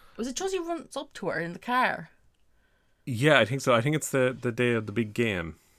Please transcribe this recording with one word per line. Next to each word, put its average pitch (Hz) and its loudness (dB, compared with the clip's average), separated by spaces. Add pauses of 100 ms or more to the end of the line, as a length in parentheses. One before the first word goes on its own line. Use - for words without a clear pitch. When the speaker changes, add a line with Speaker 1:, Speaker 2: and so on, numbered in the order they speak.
(180)
Speaker 1:
Was 233 -4
it 269 -8
Josie 381 -2
runs 330 -8
up 285 -10
to 190 -6
her 160 -2
in 170 -4
the 185 -14
car? 240 0 (960)
Speaker 2:
Yeah, 135 4
I 110 6
think 131 -4
so. 127 4
I 117 4
think 147 0
it's - -4
the, 131 2
the 123 -2
day 120 2
of 110 0
the 107 -8
big 107 -2
game, 92 -2 (220)